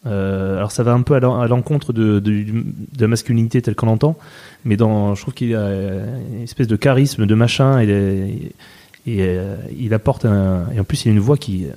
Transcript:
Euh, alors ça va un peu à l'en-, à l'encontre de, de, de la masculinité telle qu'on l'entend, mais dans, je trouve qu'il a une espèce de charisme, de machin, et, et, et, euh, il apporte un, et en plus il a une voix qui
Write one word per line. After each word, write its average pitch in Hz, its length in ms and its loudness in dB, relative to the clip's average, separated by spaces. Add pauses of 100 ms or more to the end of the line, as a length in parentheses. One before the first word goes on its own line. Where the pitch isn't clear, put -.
Euh, 95 520 -2
alors 101 160 -4
ça 123 100 -2
va 117 80 2
un 123 100 4
peu 147 120 2
à 131 80 4
l'en-, 123 180 2
à 120 80 0
l'encontre 123 460 0
de, 107 260 2
de, 104 240 0
de 107 560 -6
la 110 80 4
masculinité 113 540 0
telle 107 140 -2
qu'on - 100 -2
l'entend, 123 320 2 (480)
mais 110 100 2
dans, 104 400 2
je 98 60 -10
trouve - 120 -10
qu'il 117 220 -2
a 104 140 -2
une 101 720 -6
espèce 117 240 -4
de 110 80 2
charisme, 131 500 2
de 104 100 4
machin, 131 440 4
et, 110 80 4
et, 98 640 -2 (540)
et, 117 160 -4
euh, 92 340 -2 (240)
il 113 140 -2
apporte 117 320 -2
un, 95 400 2 (100)
et 110 60 -2
en - 20 0
plus - 220 -4
il - 20 4
a 110 60 4
une 104 80 6
voix 139 160 2
qui 92 400 -6